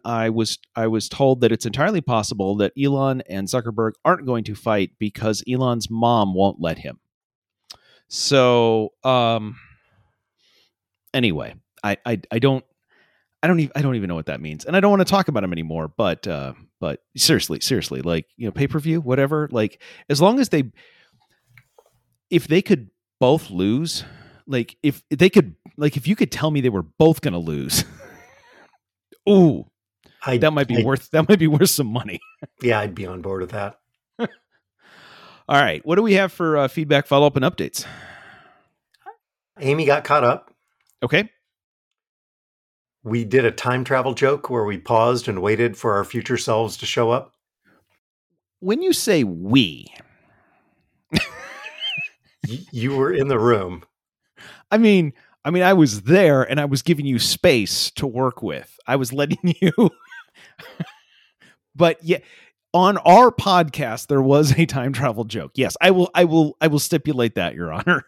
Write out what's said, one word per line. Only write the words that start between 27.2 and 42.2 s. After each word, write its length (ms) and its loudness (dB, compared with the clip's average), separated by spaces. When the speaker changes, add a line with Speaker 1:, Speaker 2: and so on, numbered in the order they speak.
Speaker 1:
gonna 180 -4
lose, 460 -4
<laughs> 720 -12
ooh, 380 6
Speaker 2:
I, 140 0
Speaker 1:
that 140 2
might 160 0
be 140 2
Speaker 2:
I 20 2
Speaker 1:
worth, 260 -2
that 180 2
might 100 6
be 100 2
worth 220 4
some 180 -2
money. 360 -8
<laughs> 380 -20
Speaker 2:
Yeah, 180 0
I'd 140 -8
be 120 -12
on 140 -12
board 220 -8
with 80 -10
that. 280 -10
Speaker 1:
All 120 4
right, 260 0
what 80 0
do 80 4
we 120 2
have 180 0
for, 240 -2
uh, 100 2
feedback, 400 -2
follow-up, 300 4
and 80 0
updates? 420 -4
Speaker 2:
Amy 240 0
got 180 2
caught 220 2
up. 280 0
Speaker 1:
Okay. 260 -2